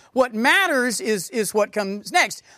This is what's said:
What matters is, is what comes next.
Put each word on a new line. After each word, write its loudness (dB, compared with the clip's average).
What 2
matters 2
is, -2
is -4
what 0
comes -6
next. 0